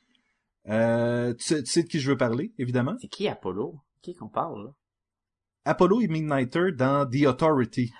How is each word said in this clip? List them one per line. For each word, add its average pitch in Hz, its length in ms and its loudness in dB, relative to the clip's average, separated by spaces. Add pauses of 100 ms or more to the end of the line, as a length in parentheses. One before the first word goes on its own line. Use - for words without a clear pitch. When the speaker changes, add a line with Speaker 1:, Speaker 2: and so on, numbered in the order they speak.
(680)
Speaker 1:
Euh, 117 680 0
tu - 100 -14
sais, 151 180 0
tu - 80 -8
sais 170 120 2
de 165 60 -2
qui 160 120 -2
je 135 100 0
veux 135 60 2
parler, 123 420 -2
évidemment. 127 420 -2
Speaker 2:
C'est - 80 -18
qui - 200 -6
Apollo ? 120 520 -6 (220)
Qui 175 120 -14
qu'on 113 140 -16
parle, 127 380 -6
là ? 135 40 -18 (920)
Speaker 1:
Apollo 185 360 4
et 208 80 2
Midnighter 156 640 0
dans 135 360 2
The 139 180 2
Authority. 127 720 2